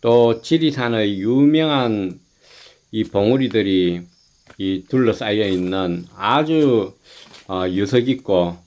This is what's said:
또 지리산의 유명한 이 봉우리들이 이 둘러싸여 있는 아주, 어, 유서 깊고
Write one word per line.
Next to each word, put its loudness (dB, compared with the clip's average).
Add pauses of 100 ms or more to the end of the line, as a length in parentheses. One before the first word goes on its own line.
또 4
지리산의 -2
유명한 0 (680)
이 -4
봉우리들이 0 (560)
이 -4
둘러싸여 0
있는 -2 (100)
아주, 0 (540)
어, -4
유서 0
깊고 0